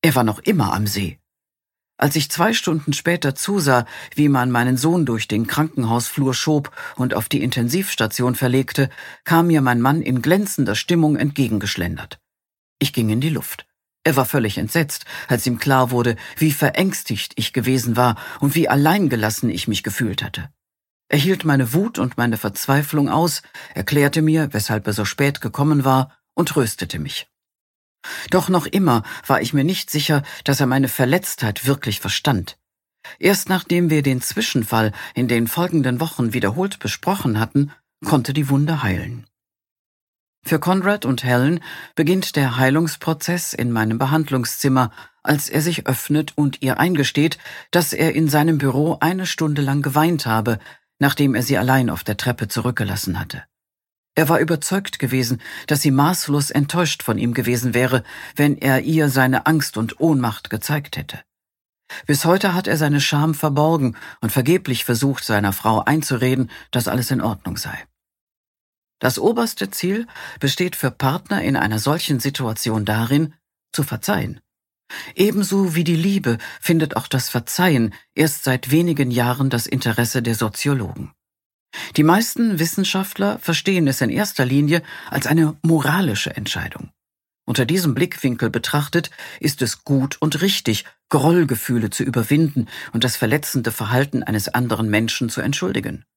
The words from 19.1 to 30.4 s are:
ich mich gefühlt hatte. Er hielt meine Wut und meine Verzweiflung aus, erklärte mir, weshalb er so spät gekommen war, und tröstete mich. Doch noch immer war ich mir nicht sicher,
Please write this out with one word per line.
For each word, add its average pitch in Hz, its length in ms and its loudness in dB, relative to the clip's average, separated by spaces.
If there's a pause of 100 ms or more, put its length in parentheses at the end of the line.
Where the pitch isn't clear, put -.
ich 87 180 -4
mich 104 140 -2
gefühlt 101 400 -4
hatte. - 260 -10 (600)
Er 147 100 2
hielt 180 260 2
meine 131 300 2
Wut 202 240 0
und 123 180 -4
meine 117 220 0
Verzweiflung 143 720 0
aus, 160 320 0 (320)
erklärte 143 480 2
mir, 156 320 2
weshalb 107 320 -2
er 107 80 0
so 110 100 -2
spät 139 380 -2
gekommen 143 420 2
war, 131 320 2 (180)
und 165 140 0
tröstete 107 500 -2
mich. - 300 -8 (1000)
Doch 185 180 2
noch 180 180 2
immer 139 360 2 (240)
war - 160 2
ich - 100 -4
mir 143 120 2
nicht 185 260 -2
sicher, 147 320 0 (220)